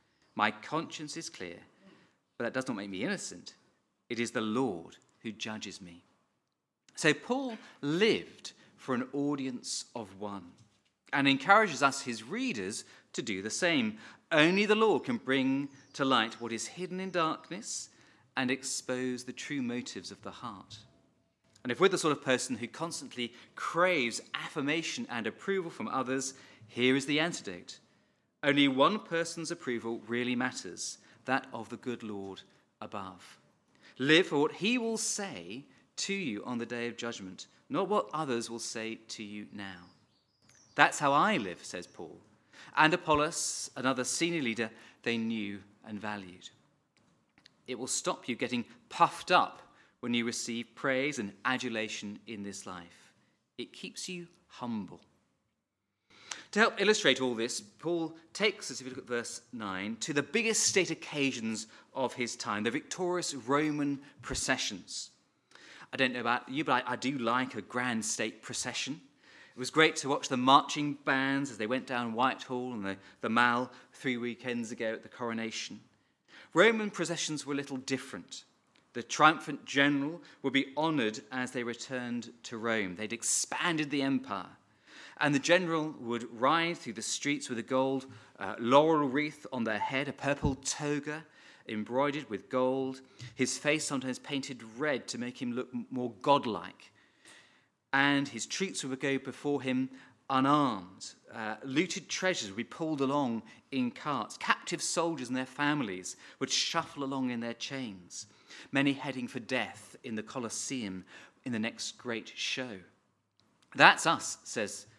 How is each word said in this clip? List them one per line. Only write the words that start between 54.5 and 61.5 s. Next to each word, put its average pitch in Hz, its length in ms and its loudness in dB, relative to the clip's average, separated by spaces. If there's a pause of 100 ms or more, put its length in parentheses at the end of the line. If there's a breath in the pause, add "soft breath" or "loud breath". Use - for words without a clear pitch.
To 202 80 2
help 214 220 4
illustrate 190 400 6
all 127 140 0
this, 113 240 -2
Paul 165 580 -6 (160 loud breath)
takes - 380 -2
us, 123 80 -10
if 127 80 -10
you 127 40 -6
look 127 120 -10
at - 20 -20
verse 120 360 -4 (100)
nine, 104 460 -4
to - 160 -4
the 143 100 4
biggest 220 400 2
state 175 260 4
occasions 127 800 -2 (260 loud breath)